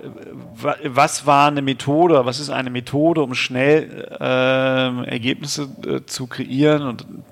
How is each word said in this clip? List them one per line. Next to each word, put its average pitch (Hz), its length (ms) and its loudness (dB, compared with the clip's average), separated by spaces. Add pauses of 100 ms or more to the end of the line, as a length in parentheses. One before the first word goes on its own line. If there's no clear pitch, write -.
(600)
wa-, 139 140 -2 (100)
was 139 400 0
war 143 220 6
eine 143 160 0
Methode, 139 600 4
was 127 160 -4
ist 143 120 -8
eine 131 180 -4
Methode, 147 540 0
um 127 100 -4
schnell, 135 840 0
ähm, 131 840 0
Ergebnisse, 135 640 -4 (180)
äh, 135 180 -2
zu - 220 -10
kreieren? 143 560 2
Und 120 240 -8 (240)